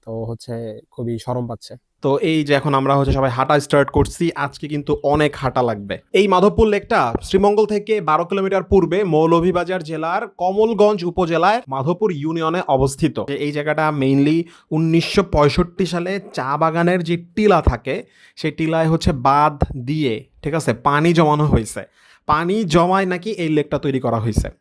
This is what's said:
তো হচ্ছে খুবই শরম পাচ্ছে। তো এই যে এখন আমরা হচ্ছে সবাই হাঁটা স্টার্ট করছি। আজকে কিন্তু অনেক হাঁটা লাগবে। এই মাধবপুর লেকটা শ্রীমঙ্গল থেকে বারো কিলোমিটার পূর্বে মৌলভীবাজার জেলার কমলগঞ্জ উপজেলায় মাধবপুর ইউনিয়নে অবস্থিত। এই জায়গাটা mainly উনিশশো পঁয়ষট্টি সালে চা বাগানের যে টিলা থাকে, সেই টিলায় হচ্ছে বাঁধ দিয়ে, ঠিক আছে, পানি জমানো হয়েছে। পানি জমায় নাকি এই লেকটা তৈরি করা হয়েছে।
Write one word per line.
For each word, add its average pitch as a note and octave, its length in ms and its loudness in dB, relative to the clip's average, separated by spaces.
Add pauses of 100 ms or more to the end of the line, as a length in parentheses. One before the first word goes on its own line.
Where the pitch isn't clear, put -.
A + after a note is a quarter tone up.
তো A2+ 200 -10
হচ্ছে A2+ 560 -10 (100)
খুবই A#2 280 -6
শরম B2 280 -6
পাচ্ছে। A2+ 280 -14 (280)
তো C3+ 160 0
এই D#3+ 260 0
যে C#3+ 100 2
এখন C#3 200 0
আমরা C#3 220 2
হচ্ছে C#3 160 2
সবাই C3+ 180 2
হাঁটা C3 300 2
স্টার্ট C#3 300 2
করছি। E3 440 0
আজকে C#3 340 -8
কিন্তু D3 340 -4
অনেক D3 340 2
হাঁটা B2 260 -2
লাগবে। G2+ 360 -4 (140)
এই G3 160 4
মাধবপুর G3 380 4
লেকটা G3+ 460 0 (100)
শ্রীমঙ্গল G3+ 440 2
থেকে G#3+ 340 -2
বারো D#3 240 2
কিলোমিটার F#3+ 380 -2
পূর্বে F#3 420 2
মৌলভীবাজার E3+ 760 2
জেলার D#3+ 440 -6
কমলগঞ্জ G#3 800 0
উপজেলায় F3+ 640 0
মাধবপুর E3+ 440 -2
ইউনিয়নে D#3+ 560 -2
অবস্থিত। C3+ 500 0
এই C#3 340 -4
জায়গাটা D3+ 380 -2
mainly C#3 520 2 (280)
উনিশশো D#3+ 520 0
পঁয়ষট্টি E3+ 640 0
সালে F3 340 -6 (120)
চা C#3 240 -4
বাগানের E3+ 460 0
যে E3+ 140 -2
টিলা F3+ 460 2
থাকে, C3+ 400 -2 (340)
সেই D#3 140 -4
টিলায় D#3+ 380 -2
হচ্ছে E3 240 0
বাঁধ C#3+ 520 2 (120)
দিয়ে, C3 480 -4 (180)
ঠিক D3 120 -4
আছে, C#3 200 -2
পানি D3 380 2
জমানো D3+ 320 4
হয়েছে। A#2+ 360 0 (460)
পানি F3 380 0
জমায় F3+ 420 2
নাকি F3+ 240 -6
এই F3 180 -4
লেকটা D3 300 -2
তৈরি C3 220 -2
করা A#2 200 -2
হয়েছে। A2 300 -2 (100)